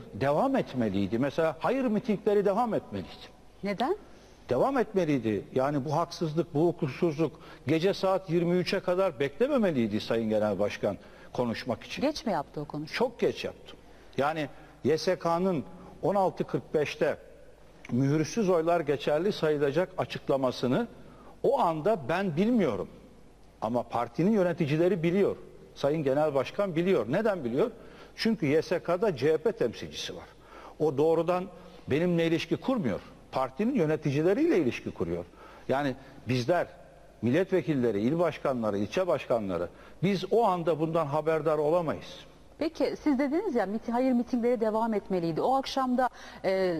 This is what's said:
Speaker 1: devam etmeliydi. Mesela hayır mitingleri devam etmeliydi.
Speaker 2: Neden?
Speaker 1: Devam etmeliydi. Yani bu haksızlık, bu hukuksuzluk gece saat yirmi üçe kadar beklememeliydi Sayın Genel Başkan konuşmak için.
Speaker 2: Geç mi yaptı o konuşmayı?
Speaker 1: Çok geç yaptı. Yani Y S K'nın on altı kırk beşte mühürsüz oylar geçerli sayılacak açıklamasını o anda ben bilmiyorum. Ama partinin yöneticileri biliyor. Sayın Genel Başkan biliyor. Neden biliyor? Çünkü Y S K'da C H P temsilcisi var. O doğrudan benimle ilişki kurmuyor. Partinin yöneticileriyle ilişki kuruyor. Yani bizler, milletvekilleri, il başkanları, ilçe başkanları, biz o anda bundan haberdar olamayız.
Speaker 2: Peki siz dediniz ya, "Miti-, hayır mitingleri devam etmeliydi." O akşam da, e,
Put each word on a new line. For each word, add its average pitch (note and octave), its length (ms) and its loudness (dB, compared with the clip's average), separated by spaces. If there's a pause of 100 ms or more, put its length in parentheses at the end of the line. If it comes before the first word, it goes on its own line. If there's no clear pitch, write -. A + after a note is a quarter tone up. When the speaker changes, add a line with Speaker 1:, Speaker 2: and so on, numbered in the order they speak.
(140)
Speaker 1:
devam D3+ 420 2
etmeliydi. A2 640 0
Mesela D3 400 0
hayır B3+ 260 0
mitingleri G#3 600 2
devam G#3 280 2
etmeliydi. G#2 540 -6 (360)
Speaker 2:
Neden? A3 340 0 (520)
Speaker 1:
Devam G3 280 2
etmeliydi. C#3+ 680 0 (120)
Yani C3+ 300 0
bu D3 100 -2
haksızlık, D#3+ 580 -2
bu D3+ 140 2
hukuksuzluk D#3 720 -2 (280)
gece D#3+ 260 2
saat F#3+ 360 0
yirmi E3+ 280 2
üçe F3+ 220 0
kadar F3+ 400 0
beklememeliydi C#3+ 840 0
Sayın A#2 280 -2
Genel G#2+ 300 2
Başkan G2+ 380 -2 (360)
konuşmak A#2 500 -4
için. - 180 -10
Speaker 2:
Geç D4 240 -2
mi A3+ 60 -2
yaptı D#3 300 -4
o D3 40 -8
konuşmayı? D3+ 320 -8
Speaker 1:
Çok B3 220 -2
geç C#3 260 -2
yaptı. - 300 -12 (420)
Yani D3 320 0 (340)
Y D3+ 140 4
S F3+ 220 0
K'nın E3+ 440 0 (380)
on C#3+ 140 0
altı F#3 280 0
kırk - 300 -6
beşte D3+ 440 0 (760)
mühürsüz D3 580 2
oylar E3+ 300 4
geçerli D3+ 520 0
sayılacak D3+ 680 0
açıklamasını C3+ 880 0 (560)
o F4 160 4
anda E3+ 400 2 (100)
ben F3 260 0
bilmiyorum. E3+ 520 2 (760)
Ama A#2 220 0
partinin A#2+ 480 0
yöneticileri F3 720 2
biliyor. E3+ 320 2 (400)
Sayın D3+ 280 0
Genel C#3 320 2
Başkan D#3+ 400 -2
biliyor. E3+ 340 2
Neden F#3+ 340 0
biliyor? C#3+ 280 0 (440)
Çünkü A3 300 0
Y D3+ 160 4
S E3+ 180 -2
K'da F3+ 360 0
C C3+ 180 2
H D#3 40 2
P G#3+ 140 0
temsilcisi F2+ 640 -6
var. F2 100 -16 (540)
O D3+ 180 0
doğrudan E3 480 2 (420)
benimle E3 400 2
ilişki D#3+ 300 0
kurmuyor. D3 440 -2 (300)
Partinin G3+ 440 -2
yöneticileriyle E3 840 2
ilişki A#2+ 340 0
kuruyor. F2 340 -4 (440)
Yani C3 260 0 (320)
bizler, B2+ 400 2 (540)
milletvekilleri, C3+ 800 2
il C#3 180 2
başkanları, B2+ 580 0
ilçe G#2 300 0
başkanları, G#2 600 0 (340)
biz F#3 280 2
o A3 120 4
anda F3 360 2
bundan D#3+ 260 0
haberdar D#3 520 0
olamayız. D3+ 680 0 (340)
Speaker 2:
Peki D4+ 340 -2 (100)
siz C#4 160 4
dediniz D4+ 360 0
ya, G#3+ 100 2
"Miti-, G#3+ 260 -4
hayır B3+ 200 2
mitingleri A#3+ 500 0
devam A3 320 0
etmeliydi." E3+ 480 -2
O - 140 2
akşam C4 420 0
da, B3+ 120 2 (360)
e, F#3+ 340 2